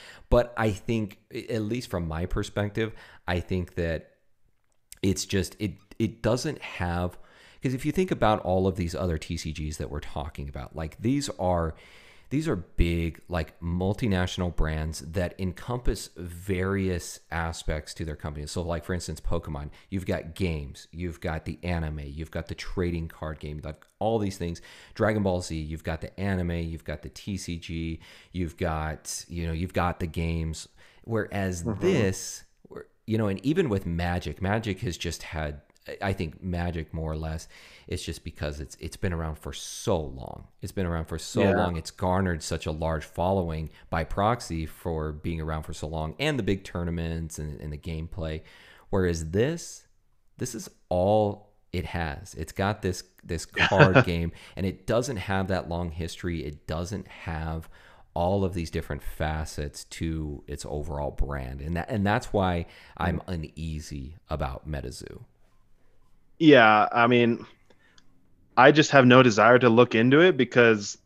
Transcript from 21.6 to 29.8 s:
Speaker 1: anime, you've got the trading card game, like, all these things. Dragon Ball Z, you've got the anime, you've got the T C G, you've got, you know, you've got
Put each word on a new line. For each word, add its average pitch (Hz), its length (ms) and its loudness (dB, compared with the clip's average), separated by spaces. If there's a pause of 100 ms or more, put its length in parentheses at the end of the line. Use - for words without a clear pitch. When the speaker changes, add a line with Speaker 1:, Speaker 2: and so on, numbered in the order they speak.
Speaker 1:
anime, 80 400 -2
you've 73 260 -10
got 82 180 -8
the - 60 -10
trading 85 540 -4
card 78 320 -10
game, 76 240 -10
like, 78 200 -12 (140)
all 110 200 0
these 101 200 -2
things. 85 240 -6 (320)
Dragon 107 300 2
Ball 90 180 2
Z, 85 140 -6
you've 78 280 -8
got 82 160 -4
the - 200 -12
anime, 92 320 0
you've 82 320 -6
got 76 180 -8
the 80 80 -12
T - 260 -8
C 87 220 -8
G, 82 420 -6 (320)
you've 87 240 -6
got, 78 720 -4
you 85 180 -4
know, 82 60 -2
you've 82 220 -4
got 87 260 0